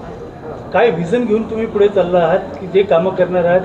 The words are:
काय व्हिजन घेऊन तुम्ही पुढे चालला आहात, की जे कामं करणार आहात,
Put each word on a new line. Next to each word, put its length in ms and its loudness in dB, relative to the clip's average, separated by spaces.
काय 160 4
व्हिजन 360 -2
घेऊन 240 0
तुम्ही 160 -4
पुढे 220 2
चालला 320 2
आहात, 200 2
की 280 -10
जे 160 2
कामं 280 2
करणार 320 0
आहात, 220 4